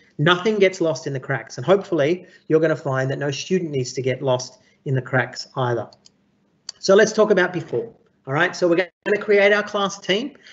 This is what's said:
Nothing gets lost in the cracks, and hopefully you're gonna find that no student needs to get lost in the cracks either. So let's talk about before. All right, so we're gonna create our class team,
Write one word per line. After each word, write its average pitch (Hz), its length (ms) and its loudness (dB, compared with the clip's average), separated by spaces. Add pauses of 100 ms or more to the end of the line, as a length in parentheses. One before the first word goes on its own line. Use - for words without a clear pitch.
(180)
Nothing 180 400 2
gets 185 240 2
lost 160 240 -2
in 139 80 -6
the 135 60 -8
cracks, - 380 -8
and 123 100 -10
hopefully 180 580 0 (220)
you're 156 120 2
gonna 156 160 2
find 135 360 -2
that 143 80 -6
no 143 100 -4
student 170 400 -4
needs 131 240 -4
to 131 80 -6
get 127 220 -2
lost 127 340 -2 (280)
in 139 100 0
the 127 60 0
cracks 123 540 -4
either. 120 320 -2 (920)
So 190 140 2
let's 208 200 6
talk 214 180 2
about 180 220 2
before. 135 360 -6 (380)
All 131 60 -6
right, 175 200 0
so 180 140 0
we're 170 220 2 (160)
gonna 202 160 0
create 202 320 4
our 208 100 2
class 202 340 -4
team, 226 380 -4 (180)